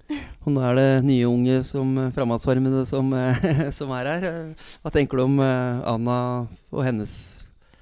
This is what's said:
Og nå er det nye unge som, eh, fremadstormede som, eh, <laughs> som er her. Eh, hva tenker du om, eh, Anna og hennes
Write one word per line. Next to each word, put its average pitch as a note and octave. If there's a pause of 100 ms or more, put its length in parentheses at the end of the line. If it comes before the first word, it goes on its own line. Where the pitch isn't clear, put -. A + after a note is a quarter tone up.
(460)
Og C#3+
nå C3+
er B2
det C3
nye C3
unge B2
som, C3
eh, C3
fremadstormede C3
som, C3+
eh, C3
<laughs> -
som C#3+
er B2+
her. E3
Eh, E3 (300)
hva D3+
tenker C#3
du B2+
om, C#3
eh, B2+
Anna B2 (240)
og C#3+
hennes - (380)